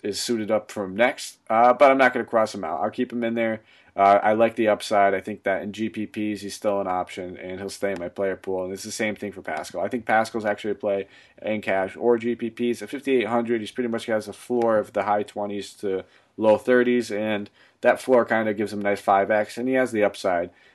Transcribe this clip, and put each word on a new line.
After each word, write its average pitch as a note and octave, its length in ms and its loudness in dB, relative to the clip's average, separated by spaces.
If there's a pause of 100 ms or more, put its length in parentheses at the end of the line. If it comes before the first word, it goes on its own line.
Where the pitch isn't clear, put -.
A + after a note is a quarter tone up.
is G2 160 -6
suited G#2+ 300 -2
up - 200 0
for G#2 140 -6
him F#2 120 -8
next. - 420 0 (120)
Uh, A#2+ 240 6
but C3+ 160 8
I'm C3+ 80 4
not B2+ 140 6
gonna A#2 120 -2
cross A2 300 0
him G2+ 100 -8
out. E2+ 160 -6
I'll G#2+ 100 0
keep B2 220 -4
him A#2+ 120 -4
in A#2 100 -2
there. A2+ 260 -2 (360)
Uh, G2+ 260 8
I G#2+ 120 4
like A2+ 200 4
the A2 140 2
upside. G2+ 440 2
I F#2+ 80 -2
think G#2 220 -10
that F#2+ 180 -2
in G2+ 120 -8
G A2 160 -6
P G#2+ 180 -8
Ps, G#2 360 -6
he's G2 120 -12
still G2+ 260 -2
an F#2+ 60 -4
option, F2+ 500 -6
and F#2 220 -12
he'll G2 100 -10
stay G2+ 220 -4
in F#2 80 -6
my F2 100 -8
player F#2+ 280 -4
pool. F#2 260 -6
And F#2 100 -8
it's F#2+ 120 -12
the A2 80 -10
same G#2+ 240 -4
thing G2+ 160 -10
for F#2 100 -16
Pascal. D#2+ 380 -8
I G2 80 -2
think A#2+ 180 -6
Pascal's A2 380 0
actually G#2 260 -4
a G2 60 -4
play G2+ 320 -4 (340)
in G#2+ 180 -4
cash F#2+ 360 -2
or A#2+ 200 2
G A#2 200 -4
P A#2 140 -6
Ps. A#2+ 300 -4
At G#2 100 -12
fifty-eight C3 360 0
hundred, A#2 340 -2
he G#2 60 -8
pretty B2 220 -6
much A2+ 180 -6
has G#2+ 220 -2
a G2 40 -12
floor A#2 460 0
of G#2 140 -4
the G2+ 100 -2
high G#2 220 0
twenties G2+ 500 -8
to F#2+ 300 -6 (320)
low G#2+ 200 6
thirties, B2 540 2
and G#2 400 -4 (300)
that A#2+ 200 4
floor B2 240 4
kinda A2 300 0
gives G2+ 180 -4
him G#2 60 -8
a G2+ 60 -6
nice G2+ 160 0
five G2 320 2
X, G#2+ 260 0
and A#2+ 80 -4
he C3 80 0
has B2+ 160 2
the G#2+ 140 2
upside, F2+ 460 -2 (240)